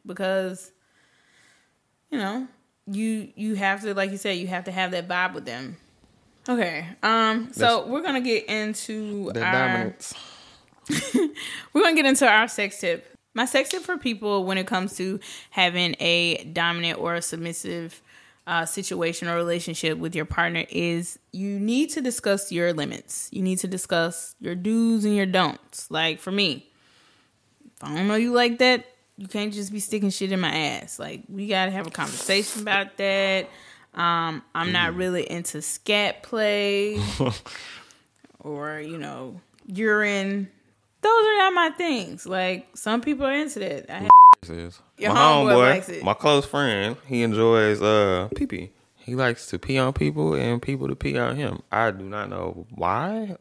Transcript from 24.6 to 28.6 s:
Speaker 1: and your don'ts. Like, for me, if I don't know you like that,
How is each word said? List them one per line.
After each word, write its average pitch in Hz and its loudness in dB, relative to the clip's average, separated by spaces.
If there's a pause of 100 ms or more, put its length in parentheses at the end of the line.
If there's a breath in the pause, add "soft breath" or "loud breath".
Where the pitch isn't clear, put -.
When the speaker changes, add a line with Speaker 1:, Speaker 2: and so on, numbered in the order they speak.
Speaker 1:
and 208 2
your 202 2
don'ts. - -2
Like, 160 0
for 185 -8
me, 185 0 (1080 soft breath)
if - -16
I 147 -6
don't 180 0
know 214 0
you 240 2
like 240 4
that, 254 4 (320)